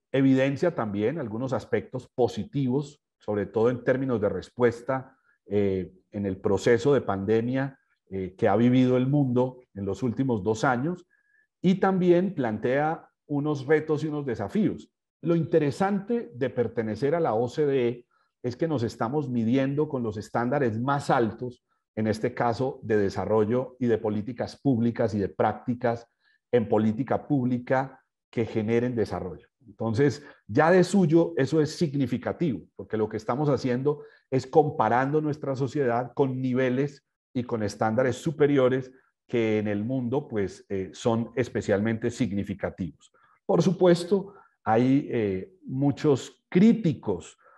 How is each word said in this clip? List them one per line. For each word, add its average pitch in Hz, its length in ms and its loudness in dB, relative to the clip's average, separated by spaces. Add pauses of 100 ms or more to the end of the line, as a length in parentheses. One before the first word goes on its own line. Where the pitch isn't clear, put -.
(120)
evidencia 135 640 2
también 107 420 -2
algunos 123 340 -6
aspectos - 600 -4
positivos, 127 880 -2 (160)
sobre 104 300 -4
todo 113 240 2
en 120 120 -6
términos 127 380 0
de 104 80 2
respuesta, 120 880 -4 (300)
eh, 95 440 0 (200)
en 101 140 -4
el 95 120 -4
proceso 113 560 2
de 123 80 2
pandemia, 113 800 -2 (300)
eh, 92 280 -8
que 113 100 2
ha 98 80 4
vivido 127 400 4
el 127 120 2
mundo 127 540 0 (120)
en 101 120 -8
los 95 180 -4
últimos 120 400 -2
dos 110 200 0
años, 143 440 -2 (540)
y 185 140 4
también 185 600 2
plantea 131 720 -2 (200)
unos 143 380 -2
retos 151 380 0
y 156 40 -4
unos 147 180 -6
desafíos. 120 680 -2 (300)
Lo 170 160 0
interesante 190 960 0
de 127 160 -4
pertenecer 113 680 -2
a 170 60 -2
la 139 120 0
O 120 140 0
C 151 180 -2
D 139 220 2
E 117 180 -6 (380)
es 123 140 -6
que 170 100 0
nos 139 160 -2
estamos 127 460 -4
midiendo 135 580 0
con 135 160 -6
los 107 140 -6
estándares 120 600 -2
más 131 320 -2
altos, 123 540 -2 (320)
en 107 120 0
este 110 260 0
caso 120 500 -2
de 110 140 2
desarrollo 107 840 0
y 123 60 0
de 113 120 2
políticas 107 600 -6
públicas 117 540 2
y 104 60 0
de 95 100 0
prácticas 117 800 -2 (420)
en 120 160 2
política 107 600 0
pública 131 760 -2 (280)
que 113 160 -2
generen 117 500 0
desarrollo. 92 520 -6 (180)
Entonces, 113 600 -2 (220)
ya 151 240 4
de 185 120 6
suyo, 170 540 4
eso 135 240 2
es 143 140 -2
significativo, 131 880 -2 (100)
porque 101 220 -8
lo 107 100 0
que 107 100 -8
estamos 135 320 -2
haciendo 135 520 0 (280)
es 131 180 0
comparando 139 760 2
nuestra 147 340 -4
sociedad 127 580 -2
con 131 280 -2
niveles 131 640 -2 (280)
y 123 100 -2
con 117 180 -4
estándares 113 540 0
superiores 135 760 2 (360)
que 110 320 0
en 104 80 -2
el 104 180 -4
mundo, 127 420 -4
pues, 101 400 -6
eh, 95 260 -6
son 113 420 -2
especialmente 110 720 0
significativos. 98 1040 -6 (340)
Por 185 160 4
supuesto, 180 720 2 (300)
hay, 127 480 2
eh, 101 420 -2 (120)
muchos 139 840 0
críticos 170 880 2 (200)